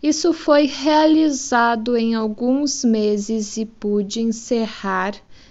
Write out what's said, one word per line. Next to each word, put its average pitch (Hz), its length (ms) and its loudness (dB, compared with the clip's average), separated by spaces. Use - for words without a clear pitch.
Isso 311 300 2
foi 302 320 4
realizado 269 1300 2
em 226 200 0
alguns 247 680 -2
meses 214 720 0
e 220 100 -4
pude 208 540 -4
encerrar 214 960 -4